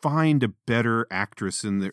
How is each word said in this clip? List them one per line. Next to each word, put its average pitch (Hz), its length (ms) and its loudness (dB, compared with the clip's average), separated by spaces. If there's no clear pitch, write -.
find 151 400 4
a 117 60 0
better 117 440 0
actress 95 540 -6
in 101 140 -2
the 98 140 -2